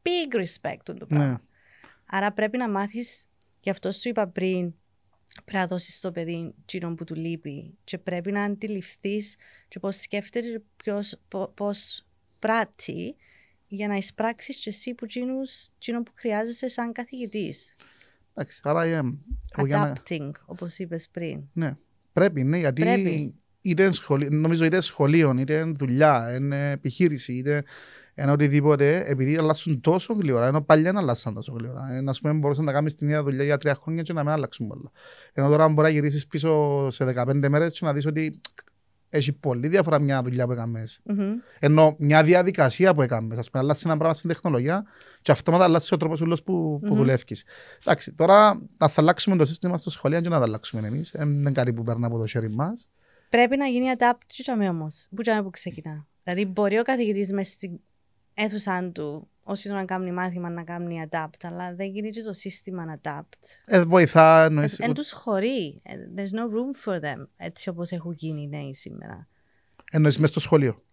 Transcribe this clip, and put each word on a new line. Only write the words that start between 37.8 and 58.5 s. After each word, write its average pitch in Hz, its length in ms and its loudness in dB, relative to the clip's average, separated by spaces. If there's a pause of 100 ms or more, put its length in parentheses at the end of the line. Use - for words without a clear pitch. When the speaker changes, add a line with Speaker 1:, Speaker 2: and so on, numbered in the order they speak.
Speaker 2:
να 147 80 0
δεις 143 120 -2
ότι 156 340 -2 (720)
έχει 143 240 0
πολύ 127 340 -4
διαφορά 160 320 4
μια 139 220 0
δουλειά 123 240 0
που 123 60 -2
έκαμες. 117 520 -6
Speaker 1:
Μμμ. 202 300 -2 (260)
Speaker 2:
Ενώ 156 400 6
μια 151 240 6
διαδικασία 180 680 4
που 147 80 2
έκαμες, 113 360 -2
ας 120 120 -8
πούμε, 131 140 -2
αλλάζει 147 220 0
ένα 160 120 2
πράγμα 160 160 2
στην 165 160 -4
τεχνολογία 160 560 -2 (360)
και - 100 2
αυτόματα 170 320 4
αλλάζει 165 300 4
ο 170 40 2
τρόπος 160 240 -2
ούλος 165 220 0
που, 160 380 -2
που 202 120 -6
Speaker 1:
Μμμ. - 20 2
Speaker 2:
δουλεύεις. 131 480 0 (420)
Εντάξει, - 280 0
τώρα 202 480 6 (160)
να 160 100 4
θα 151 140 2
αλλάξουμε 185 340 4
το 156 100 6
σύστημα 170 320 -4
στο - 120 -8
σχολείο 147 320 -2
και 175 80 -4
να 165 80 2
τα 127 60 4
αλλάξουμε 110 440 -4
εμείς. 147 260 -6
Ε, - 40 -10
δεν 147 160 0
είναι 143 180 0
κάτι 123 220 0
που 113 100 -4
περνά 120 240 -2
από 117 100 -2
το 113 80 -2
χέρι 113 240 -4
μας. 156 400 -6 (400)
Speaker 1:
Πρέπει 240 280 4
να 277 80 0
γίνει 254 320 0
adapt 247 280 2
και - 180 -18
τσάμε 214 260 0
όμως, 156 460 -6
που 226 60 -8
τσάμε 214 220 0
που 190 60 -8
ξεκινά. 156 560 -12 (180)
Δηλαδή 180 220 -2
μπορεί 202 340 0
ο 240 40 0
καθηγητής 214 480 -2
μες 196 180 -4
στην 175 300 -12 (540)
αίθουσά 202 580 -4